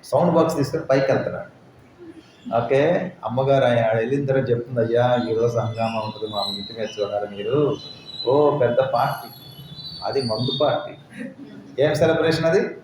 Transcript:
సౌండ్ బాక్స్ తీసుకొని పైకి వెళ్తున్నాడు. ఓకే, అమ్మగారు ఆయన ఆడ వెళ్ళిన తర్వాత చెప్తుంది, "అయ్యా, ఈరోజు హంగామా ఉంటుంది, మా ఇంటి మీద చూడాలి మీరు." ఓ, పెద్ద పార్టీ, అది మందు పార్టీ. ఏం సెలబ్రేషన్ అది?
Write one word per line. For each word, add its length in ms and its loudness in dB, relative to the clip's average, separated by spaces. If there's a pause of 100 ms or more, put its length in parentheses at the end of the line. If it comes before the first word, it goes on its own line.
సౌండ్ 280 2
బాక్స్ 240 4
తీసుకొని 280 -2
పైకి 280 2
వెళ్తున్నాడు. 420 -4 (1000)
ఓకే, 560 2 (120)
అమ్మగారు 400 2
ఆయన 200 4
ఆడ 120 2
వెళ్ళిన 300 0
తర్వాత 240 0
చెప్తుంది, 300 -2
"అయ్యా, 380 4 (120)
ఈరోజు 280 2
హంగామా 420 -2
ఉంటుంది, 320 -6
మా 160 -2
ఇంటి 320 -8
మీద 80 -4 (120)
చూడాలి 360 -2
మీరు." 400 0 (500)
ఓ, 320 4
పెద్ద 180 4
పార్టీ, 520 0 (760)
అది 180 -2
మందు 280 -2 (120)
పార్టీ. 640 -4 (580)
ఏం 120 4
సెలబ్రేషన్ 500 2
అది? 240 2 (160)